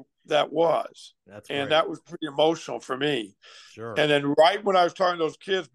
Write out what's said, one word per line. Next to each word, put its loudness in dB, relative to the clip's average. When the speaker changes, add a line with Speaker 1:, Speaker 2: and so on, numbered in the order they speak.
Speaker 1:
that 0
was. -2
Speaker 2:
That's -20
Speaker 1:
And -4
Speaker 2:
great. -8
Speaker 1:
that 2
was -10
pretty -12
emotional 0
for -8
me. -4
Speaker 2:
Sure. -12
Speaker 1:
And 2
then 2
right 4
when 0
I 6
was 0
talking 0
to -2
those -6
kids, -6